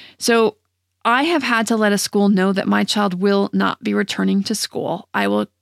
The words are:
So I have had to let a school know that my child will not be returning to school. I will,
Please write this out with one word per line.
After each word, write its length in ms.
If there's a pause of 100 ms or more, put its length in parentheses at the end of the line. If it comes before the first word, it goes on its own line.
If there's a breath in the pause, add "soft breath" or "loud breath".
(180 loud breath)
So 380 (500)
I 160
have 200
had 260
to 80
let 160
a 60
school 300
know 240
that 160
my 160
child 300
will 400
not 280
be 120
returning 480
to 120
school. 600
I 120
will, 200 (160)